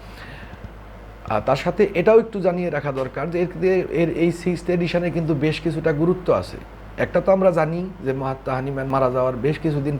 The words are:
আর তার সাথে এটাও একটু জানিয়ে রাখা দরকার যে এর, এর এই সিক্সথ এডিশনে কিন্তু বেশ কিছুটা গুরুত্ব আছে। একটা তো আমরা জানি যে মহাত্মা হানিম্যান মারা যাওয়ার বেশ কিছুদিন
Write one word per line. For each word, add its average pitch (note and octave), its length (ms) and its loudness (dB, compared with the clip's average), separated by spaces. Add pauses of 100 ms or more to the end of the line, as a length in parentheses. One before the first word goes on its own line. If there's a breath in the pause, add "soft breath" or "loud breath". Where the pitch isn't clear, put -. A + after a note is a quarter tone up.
(1300 loud breath)
আর G#2+ 180 0
তার C3+ 100 2
সাথে F3+ 380 0
এটাও F3+ 240 6
একটু A3+ 220 0
জানিয়ে F3 300 0
রাখা C#3+ 220 -2
দরকার C3+ 380 -4
যে E3+ 100 0
এর, F3+ 500 0
এর E3 180 2
এই E3 240 2
সিক্সথ F3 380 -2
এডিশনে F3 400 0
কিন্তু D#3+ 240 0
বেশ D3+ 260 0
কিছুটা D#3+ 320 0
গুরুত্ব E3 400 2
আছে। F#2+ 240 0 (420)
একটা B2 220 2
তো F#3+ 120 4
আমরা F#3+ 180 6
জানি E3 380 0 (160)
যে C3 80 0
মহাত্মা C3+ 420 -4
হানিম্যান C3+ 320 -4
মারা C3 240 2
যাওয়ার B2+ 260 2
বেশ C3+ 220 0
কিছুদিন D3 420 0